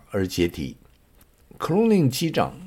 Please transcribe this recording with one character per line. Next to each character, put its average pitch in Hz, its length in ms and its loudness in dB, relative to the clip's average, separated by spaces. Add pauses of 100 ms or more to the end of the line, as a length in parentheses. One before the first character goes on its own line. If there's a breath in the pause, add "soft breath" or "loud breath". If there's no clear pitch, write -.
(100)
而 98 160 -2
解 87 220 0
体。 69 300 -10 (800)
Cronin 196 500 4
机 160 220 -2
长 - 260 -2 (100)